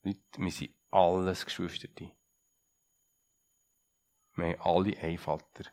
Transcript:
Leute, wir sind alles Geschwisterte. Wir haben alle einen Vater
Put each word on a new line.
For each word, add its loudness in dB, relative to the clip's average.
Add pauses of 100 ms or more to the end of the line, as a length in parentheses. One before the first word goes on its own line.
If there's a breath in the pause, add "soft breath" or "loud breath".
Leute, -2 (160)
wir -2
sind -8 (160)
alles 4
Geschwisterte. -8 (2250)
Wir -2
haben -16
alle 2
einen -4
Vater -8